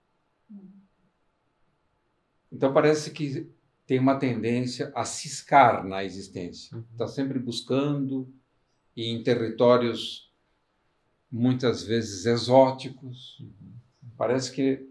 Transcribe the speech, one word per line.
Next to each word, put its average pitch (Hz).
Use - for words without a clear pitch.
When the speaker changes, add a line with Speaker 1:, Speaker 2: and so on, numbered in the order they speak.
Speaker 1:
Hum. 190
Speaker 2:
Então 135
parece 151
que 127
tem 131
uma 135
tendência 123
a 117
ciscar 120
na 95
existência. 92
Speaker 3:
Uhum. 113
Speaker 2:
Tá 110
sempre 135
buscando, 131
e 117
em 117
territórios 117
muitas 123
vezes 104
exóticos. 131
Speaker 3:
Uhum. 107
Speaker 2:
Parece 127
que 135